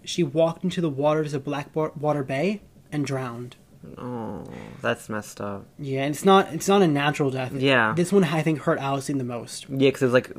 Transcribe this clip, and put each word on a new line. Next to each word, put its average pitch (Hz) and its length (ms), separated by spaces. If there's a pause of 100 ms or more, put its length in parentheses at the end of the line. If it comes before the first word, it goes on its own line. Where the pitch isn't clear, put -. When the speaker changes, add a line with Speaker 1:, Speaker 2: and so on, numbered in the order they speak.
Speaker 1:
she - 180
walked 160 400
into 180 160
the 170 100
waters 151 440
of 135 100
Blackwater 147 800
Bay 151 380 (280)
and 147 160
drowned. 127 520 (400)
Speaker 2:
Oh, 113 480 (360)
that's 117 280
messed 107 320
up. 101 240 (120)
Speaker 1:
Yeah, 135 260
and 143 120
it's - 80
not, 190 300
it's 165 160
not 202 120
a 180 60
natural 143 440
death. 127 220
Speaker 2:
Yeah. 131 440
Speaker 1:
This 175 160
one, 196 100
I 160 180
think, 156 180
hurt 156 200
Alicent 139 380
the 127 80
most. 117 440
Speaker 2:
Yeah, 135 220
'cause - 100
it 135 40
was 120 80
like, 123 260